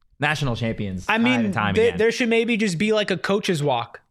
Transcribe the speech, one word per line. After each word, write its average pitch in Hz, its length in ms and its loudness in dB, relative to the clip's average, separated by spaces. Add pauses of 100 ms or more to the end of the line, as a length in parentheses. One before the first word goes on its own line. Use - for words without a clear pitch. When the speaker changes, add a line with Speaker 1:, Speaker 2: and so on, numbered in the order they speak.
(180)
Speaker 1:
national 143 380 -2
champions 104 500 -4
Speaker 2:
I 214 100 0
Speaker 1:
time 233 80 2
Speaker 2:
mean, 247 200 2
Speaker 1:
and 196 80 0
time 107 220 0
Speaker 2:
there, 226 140 4
Speaker 1:
again. 180 100 -2
Speaker 2:
there 220 140 2
should 233 180 0
maybe 233 260 2
just 196 220 0
be, 214 160 2
like, 208 160 0
a 180 80 -2
coach's 190 440 0
walk. 123 380 -2 (100)